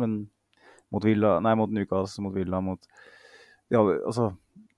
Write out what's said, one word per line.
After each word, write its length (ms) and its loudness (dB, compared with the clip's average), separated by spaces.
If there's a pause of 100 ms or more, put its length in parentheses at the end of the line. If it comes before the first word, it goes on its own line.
men 160 -2 (760)
mot 100 -2
Villa, 380 4
nei, 160 2
mot 160 0
Newcastle, 540 -2
mot 80 -6
Villa, 260 -4
mot, 220 -6 (880)
ja, 80 4
altså, 460 0 (520)